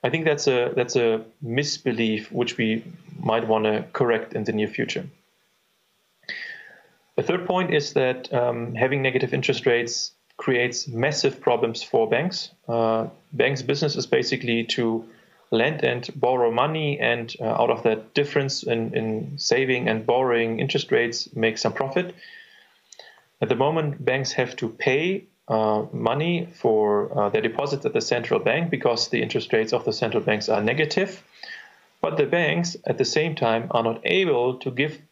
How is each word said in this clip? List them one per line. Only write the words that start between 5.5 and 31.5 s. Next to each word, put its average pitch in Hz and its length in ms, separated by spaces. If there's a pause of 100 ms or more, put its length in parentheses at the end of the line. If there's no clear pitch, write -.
The - 60
third 175 240
point 185 260
is 147 220
that, 127 380
um, 120 420
having 127 260
negative 131 320
interest 131 320
rates 117 480 (240)
creates 123 520
massive 135 520
problems 117 420
for 113 260
banks. 147 420 (180)
Uh, 113 380 (260)
banks' 135 300
business 147 340
is 131 100
basically 120 580
to 113 400 (460)
lend 143 340
and 123 320
borrow 123 340
money, 147 480
and, 117 420
uh, 120 40
out 117 260
of 117 120
that 110 320
difference 139 480
in, 113 320
in 110 440
saving 123 500
and 110 180
borrowing 120 520
interest 135 320
rates, 117 460
make 110 220
some - 160
profit. 175 400 (1300)
At 110 80
the 120 60
moment, 147 460
banks 131 300
have 123 240
to 113 120
pay, 151 560 (240)
uh, 107 440
money 147 640
for, 107 640
uh, 104 100
their 107 140
deposits 143 420
at - 80
the 113 80
central 117 400
bank 156 300
because 120 380
the 117 120
interest 113 320
rates 110 220
of 117 100
the 110 80
central 107 300
banks 104 260
are 107 140
negative. 151 600 (760)